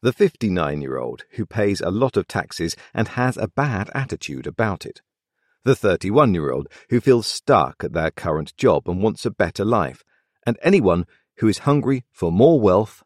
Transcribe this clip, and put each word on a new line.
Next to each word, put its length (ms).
The 120
fifty-nine-year-old 1200
who 120
pays 340
a 120
lot 260
of 100
taxes 480
and 160
has 280
a 100
bad 460
attitude 540
about 380
it. 160
The 120
thirty-one-year-old 920
who 100
feels 280
stuck 560
at 100
their 160
current 480
job 320
and 120
wants 260
a 40
better 320
life. 400
And 160
anyone 440
who 100
is 120
hungry 520
for 200
more 280
wealth 460